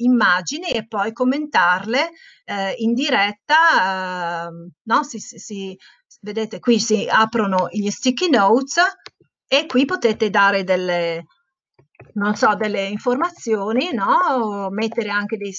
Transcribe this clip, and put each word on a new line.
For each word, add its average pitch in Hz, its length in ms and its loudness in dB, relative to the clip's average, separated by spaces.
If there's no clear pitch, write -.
immagini 233 720 2
e 220 160 -4
poi 208 260 -4
commentarle, 247 960 0
eh, 196 320 -4
in 226 180 0
diretta, 196 1500 0
ehm, 170 240 -14
no? 240 180 2
Si, 233 160 -10
si, - 180 -16
si, 190 400 -10
vedete 214 360 -6
qui 233 220 4
si - 280 0
aprono 214 640 2
gli 208 220 -2
sticky 254 380 0
notes 247 520 4
e 294 200 0
qui 262 180 2
potete 220 460 0
dare 196 320 2
delle, 175 600 -2
non 208 220 0
so, 220 200 2
delle 202 300 -2
informazioni, 240 1080 -2
no? 208 220 0
O 226 560 0
mettere 214 400 -4
anche 208 260 -4
dei, 196 220 -8